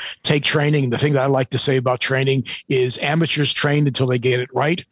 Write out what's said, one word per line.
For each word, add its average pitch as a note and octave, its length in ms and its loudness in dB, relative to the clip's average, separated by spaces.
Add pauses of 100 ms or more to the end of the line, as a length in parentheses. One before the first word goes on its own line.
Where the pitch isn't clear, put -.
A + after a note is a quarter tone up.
(220)
Take D3 220 0
training. D3 460 0
The A#2 80 -2
thing D3 160 2
that C3 80 2
I C3+ 40 0
like C3+ 240 0
to C3+ 80 -2
say C3+ 180 2
about B2+ 240 0
training C3+ 440 0 (240)
is C3 300 0
amateurs D3 540 0
train D3 340 2
until C3+ 200 0
they B2+ 120 0
get B2 220 0
it B2 140 -6
right. D3 380 0